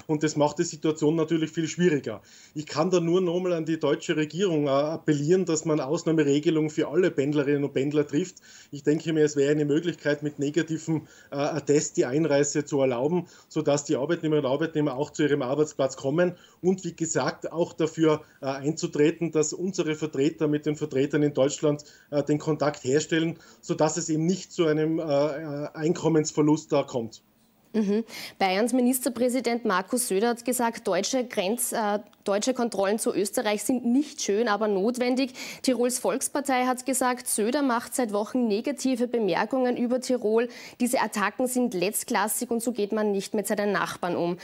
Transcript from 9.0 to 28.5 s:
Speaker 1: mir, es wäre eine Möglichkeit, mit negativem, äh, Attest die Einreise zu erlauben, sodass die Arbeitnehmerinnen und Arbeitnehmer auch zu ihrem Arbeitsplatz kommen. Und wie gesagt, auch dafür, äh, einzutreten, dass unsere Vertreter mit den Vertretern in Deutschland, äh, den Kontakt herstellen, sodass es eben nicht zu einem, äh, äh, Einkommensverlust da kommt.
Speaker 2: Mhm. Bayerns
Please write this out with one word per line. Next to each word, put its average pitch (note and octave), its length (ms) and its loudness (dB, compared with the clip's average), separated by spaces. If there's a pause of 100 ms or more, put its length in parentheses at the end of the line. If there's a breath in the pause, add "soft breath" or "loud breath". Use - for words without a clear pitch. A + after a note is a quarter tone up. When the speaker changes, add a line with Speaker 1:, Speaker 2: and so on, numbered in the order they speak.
Speaker 1:
mir, D#3 120 4
es D3 120 2
wäre C#3 140 4
eine D3+ 160 2
Möglichkeit, D3 560 0
mit D3 160 -6
negativem, D#3 720 -2 (240 loud breath)
äh, C#3 60 -8
Attest D3 600 0
die E3+ 80 2
Einreise C#3+ 580 2
zu C#3+ 160 -2
erlauben, C3+ 460 0 (240 loud breath)
sodass D3 360 0
die D3+ 100 0
Arbeitnehmerinnen D3+ 500 0
und B2+ 80 0
Arbeitnehmer D3 440 0
auch D3 120 -2
zu - 140 -2
ihrem C#3+ 180 2
Arbeitsplatz C#3 560 0
kommen. E3+ 400 0 (240 loud breath)
Und F#3 220 0
wie E3+ 120 -8
gesagt, D3 560 -2
auch E3 220 -2
dafür, D#3 480 2 (180 loud breath)
äh, C#3+ 60 -12
einzutreten, D#3 840 0
dass D3+ 200 0
unsere E3+ 440 -4
Vertreter D3+ 520 0
mit D3 200 0
den D3+ 80 -2
Vertretern D3 480 0
in D3 100 2
Deutschland, D3 500 2 (280 loud breath)
äh, D3 100 0
den D3 160 2
Kontakt D3 460 -2
herstellen, D#3 540 0 (240 loud breath)
sodass D#3 340 0
es E3 140 -6
eben D#3 160 0
nicht F#3 260 -2
zu F3 140 0
einem, D#3 340 2
äh, D#3+ 40 -4
äh, D3 680 -2
Einkommensverlust D#3 960 0
da C#3+ 120 2
kommt. A#2 400 -8 (480)
Speaker 2:
Mhm. G#3+ 320 0 (340 loud breath)
Bayerns G3 360 2